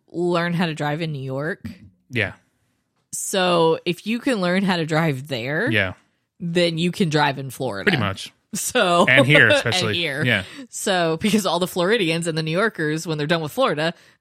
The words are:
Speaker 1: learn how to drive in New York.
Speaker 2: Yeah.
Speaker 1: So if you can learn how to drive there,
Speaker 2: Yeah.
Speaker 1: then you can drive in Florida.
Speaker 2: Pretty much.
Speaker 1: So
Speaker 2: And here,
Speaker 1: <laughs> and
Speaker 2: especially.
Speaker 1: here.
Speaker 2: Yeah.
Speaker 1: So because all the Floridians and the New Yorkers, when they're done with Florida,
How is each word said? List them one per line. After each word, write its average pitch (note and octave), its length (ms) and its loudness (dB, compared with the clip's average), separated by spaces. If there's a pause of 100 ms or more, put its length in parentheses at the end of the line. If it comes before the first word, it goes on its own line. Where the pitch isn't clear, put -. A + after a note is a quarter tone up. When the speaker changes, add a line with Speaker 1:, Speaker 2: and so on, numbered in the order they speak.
Speaker 1:
learn F3 440 -2
how F3 140 0
to D#3 80 -4
drive D3 260 -4
in D#3+ 120 -4
New C3+ 100 -8
York. C#3 460 -6 (400)
Speaker 2:
Yeah. G#2 240 -2 (800)
Speaker 1:
So F3 720 2
if F3 220 -4
you A#3 120 -2
can A#3 220 0
learn F3+ 240 2
how F#3 140 2
to D#3+ 80 -2
drive D3+ 420 0
there, C#3+ 420 -4
Speaker 2:
Yeah. G2 220 2 (480)
Speaker 1:
then E3+ 380 0
you F3 120 0
can E3+ 180 0
drive D3 300 0
in C3+ 120 -10
Florida. G#2 400 -4
Speaker 2:
Pretty - 100 2
much. G2 320 -4 (200)
Speaker 1:
So F3 560 2
Speaker 2:
And C3 180 6
here, D3 180 6
Speaker 1:
<laughs> A2+ 40 6
and G#2 40 6
Speaker 2:
especially. A2 420 0
Speaker 1:
here. D3+ 300 -2
Speaker 2:
Yeah. A2 180 2 (280)
Speaker 1:
So E3+ 480 -2
because G3+ 280 0
all E3+ 140 0
the F3+ 80 -2
Floridians E3+ 580 0
and D#3+ 100 -4
the D#3+ 60 -2
New D#3+ 80 -6
Yorkers, D#3+ 560 -2
when D#3 120 -4
they're D3 100 -4
done E3 140 0
with D3 100 -8
Florida, E3 420 0 (260)